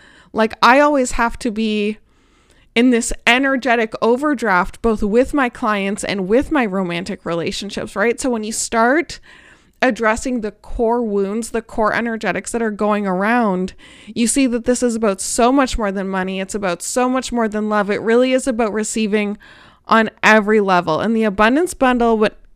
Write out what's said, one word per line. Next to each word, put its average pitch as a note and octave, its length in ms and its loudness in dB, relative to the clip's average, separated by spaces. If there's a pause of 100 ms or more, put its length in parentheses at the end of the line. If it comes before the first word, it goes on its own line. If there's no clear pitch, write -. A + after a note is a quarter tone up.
(320)
like A3 300 0
I B3+ 180 6
always D4 320 2
have A#3 280 -2
to B3 100 -4
be G#3+ 480 -2 (760)
in B3 180 4
this A#3 220 0 (140)
energetic A#3+ 760 2
overdraft, A3+ 800 0
both A3 220 0
with A3+ 320 2
my C4+ 140 0
clients G#3 560 -4
and F#3 240 -4
with B3+ 240 0
my C#4+ 120 2
romantic F#3 640 -4
relationships," F3 680 -6
right? A3+ 240 0
So C#4 100 -2
when A3 140 -2
you G#3+ 80 -8
start A#3 640 0 (640)
addressing A#3 580 0
the G#3 120 -6
core A#3+ 500 -2
wounds, G#3 480 -2
the A3+ 120 -4
core G#3+ 300 -2
energetics A3 600 -4
that A#3 100 -4
are A3+ 80 -2
going G#3 380 -2
around, F#3+ 640 0 (320)
you A3 220 -2
see C4+ 180 2
that A#3 200 -4
this B3 180 0
is A#3+ 100 0
about A3 260 -2
so A#3+ 300 2
much C4 280 2
more G#3 120 -2
than F#3+ 160 -4
money. F#3+ 320 -4
It's F#3+ 160 -8
about F#3+ 260 -4
so B3+ 280 -2
much B3+ 240 -4
more A#3 160 0
than G#3+ 200 -4
love. G#3 220 0
It G3+ 120 -2
really B3 300 2
is B3+ 140 0
about A3+ 260 -2
receiving G#3 640 -2 (500)
on A3 220 4 (140)
every G#3+ 380 6
level. F3+ 400 2
And A3 140 0
the A3 100 2
Abundance A3 500 2
Bundle, A#3+ 440 2
when, G#3+ 120 2 (260)